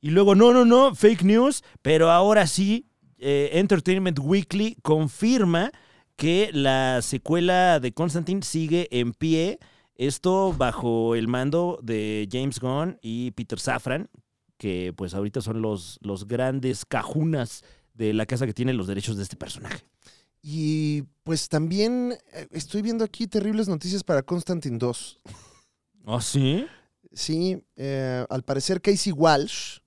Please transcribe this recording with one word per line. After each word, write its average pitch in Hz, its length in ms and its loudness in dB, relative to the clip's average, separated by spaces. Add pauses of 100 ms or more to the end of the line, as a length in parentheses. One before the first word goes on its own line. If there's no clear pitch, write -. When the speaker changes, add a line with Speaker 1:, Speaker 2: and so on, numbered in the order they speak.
Speaker 1:
y 147 100 -4
luego, 196 260 6
"No, 240 160 10
no, 247 120 8
no, 247 300 6
fake 208 300 4
news", 233 400 4 (180)
pero 160 300 4
ahora 196 340 6
sí, 196 400 0 (320)
eh, 143 360 0
Entertainment 185 680 2
Weekly 196 600 0
confirma 175 880 2 (420)
que 180 380 0
la 131 500 2
secuela 175 800 2
de 123 120 -4
Constantine 170 500 -4
sigue 165 500 -2
en 120 200 -2
pie. 160 460 -2 (380)
Esto 185 560 0
bajo 117 600 0
el 113 140 -2
mando 147 520 -2
de 107 500 -4
James 131 280 -4
Gunn 143 420 -4
y 117 300 -8
Peter - 300 -10
Safran, 127 500 -6 (480)
que 90 380 -6
pues 92 180 -10
ahorita 104 260 -6
son 113 220 -6
los, 104 400 -6
los 101 240 -8
grandes 127 580 -4
cajunas 147 800 -4 (300)
de 110 200 -2
la 107 140 -2
casa 127 180 -4
que 113 80 -4
tiene 123 200 -2
los 98 160 -4
derechos 101 280 -6
de 98 60 -6
este - 140 -12
personaje. - 480 -14 (580)
Speaker 2:
Y 151 600 -2 (200)
pues 160 260 -4
también, 214 680 -2 (140)
eh, 160 180 -16
estoy 202 320 -6
viendo 226 220 -2
aquí 214 240 -8
terribles 214 400 -2
noticias 180 340 -4
para 143 220 0
Constantine 165 540 -4
dos. - 420 -6 (880)
Speaker 1:
¿Ah, 113 140 -2
sí? 143 460 0 (460)
Speaker 2:
Sí, 175 500 -4 (140)
eh, 131 520 -4
al 127 140 -6
parecer 143 400 -2
Casey 202 300 2
Walsh 151 760 0